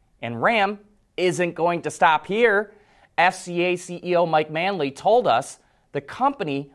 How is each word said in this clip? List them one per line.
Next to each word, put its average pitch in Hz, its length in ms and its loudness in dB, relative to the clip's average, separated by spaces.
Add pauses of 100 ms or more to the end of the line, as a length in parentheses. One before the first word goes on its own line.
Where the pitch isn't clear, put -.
(220)
And 117 180 -6
Ram 202 380 0 (400)
isn't 175 360 0
going 170 280 -2
to 151 80 -6
stop 160 360 2
here. 214 460 2 (460)
F 180 160 4
C 175 260 -6
A 180 160 0
C 175 260 -12
E 175 140 0
O 170 80 4
Mike 156 260 0
Manley 160 400 -2
told 208 360 2
us 123 320 0 (340)
the 143 100 -4
company 151 720 -4